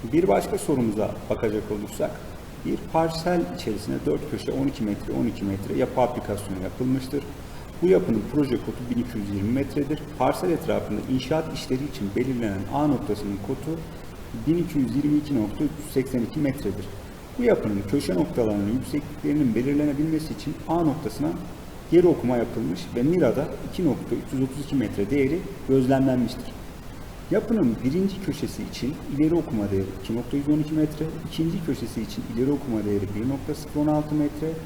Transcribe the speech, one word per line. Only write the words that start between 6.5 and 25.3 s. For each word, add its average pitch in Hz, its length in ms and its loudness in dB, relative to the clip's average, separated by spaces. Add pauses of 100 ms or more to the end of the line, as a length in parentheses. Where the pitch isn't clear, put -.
yapılmıştır. 131 600 -2 (580)
Bu 170 60 4
yapının 175 340 6 (120)
proje 135 240 4
kodu - 180 -4 (140)
bin 120 120 0
iki - 160 -4
yüz 101 180 -4
yirmi 101 160 0
metredir. 143 480 0 (180)
Parsel 143 340 2
etrafında 107 500 0 (100)
inşaat 156 420 0
işleri - 260 -2 (140)
için 101 220 -4
belirlenen 117 440 0 (140)
A 147 140 2
noktasının 101 500 0 (100)
kodu 156 320 -4 (680)
bin 165 100 4
iki 151 200 0
yüz 120 180 2
yirmi 147 220 4
iki 143 240 2
nokta 107 220 0
üç 143 80 2 (140)
yüz - 80 -10
seksen 127 280 2
iki 113 180 -2
metredir. 104 460 0 (540)
Bu 247 40 0
yapının 110 380 4 (100)
köşe 131 240 2
noktalarının 107 580 2
yüksekliklerinin 147 840 0
belirlenebilmesi 143 760 2
için 139 200 -6 (140)
A 170 140 2
noktasına 143 480 0 (640)
geri 175 160 10
okuma 127 300 4
yapılmış 120 420 0 (160)
ve 120 80 2
mira'da 147 420 4 (260)
iki 185 140 0
nokta - 300 2
üç - 180 -6
yüz 131 80 2
otuz 135 240 -2
iki - 100 -2
metre 101 340 0
değeri 143 300 4 (280)